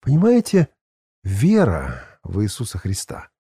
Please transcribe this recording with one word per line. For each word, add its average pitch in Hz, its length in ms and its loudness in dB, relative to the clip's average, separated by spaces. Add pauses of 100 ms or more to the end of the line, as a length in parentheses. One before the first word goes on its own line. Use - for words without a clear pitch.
Понимаете, 190 680 2 (540)
вера 98 760 0 (220)
в 87 180 -4
Иисуса 107 360 -6
Христа - 520 -8 (140)